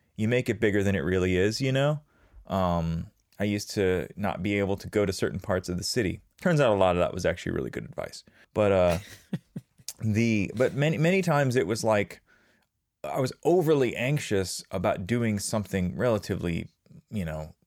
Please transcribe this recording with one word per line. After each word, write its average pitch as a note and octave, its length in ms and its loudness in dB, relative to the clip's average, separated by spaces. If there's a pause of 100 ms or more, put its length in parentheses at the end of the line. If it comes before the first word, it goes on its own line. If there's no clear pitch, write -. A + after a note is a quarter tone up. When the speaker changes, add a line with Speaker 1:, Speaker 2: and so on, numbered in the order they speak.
(160)
Speaker 1:
you G#2+ 120 -2
make B2 200 0
it G#2+ 120 -2
bigger G#2 220 2
than G2 120 2
it E2+ 100 0
really F#2 320 2
is, G#2 240 2
you C3 120 0
know? C#3+ 280 0 (460)
Um, F2 600 0 (300)
I G#2 60 -2
used G#2 280 -2
to F#2 440 0
not G2 260 -4
be G2+ 160 0
able G2 200 0
to F#2+ 100 -12
go G#2 160 2
to F#2+ 80 0
certain F2+ 280 -4
parts F#2 280 -2
of F2 80 -4
the F2+ 80 -6
city. F#2 380 -2 (180)
Turns F3 180 2
out B2 140 4
a G2+ 60 4
lot F#2 180 4
of F2 40 2
that E2+ 120 2
was F2+ 140 -4
actually - 260 -2
really C2+ 180 -4
good A1+ 140 -8
advice. - 400 -12 (300)
But, G2+ 180 4
uh, F2+ 260 4 (340)
Speaker 2:
<laughs> F#3 60 -4 (600)
Speaker 1:
the, A2 560 2
but B2 180 2
many, D3 240 0
many F3+ 240 2
times C#3+ 340 2
it G#2+ 100 2
was A2+ 180 -2
like, G#2 360 2 (840)
I - 160 -4
was B2+ 120 -2 (120)
overly D3+ 520 4
anxious G#2+ 760 -2
about F#2 360 -2
doing A2+ 320 0
something F#2+ 580 -4
relatively, F2+ 720 -2 (420)
you G#2 140 -6
know, D#2 300 -8 (120)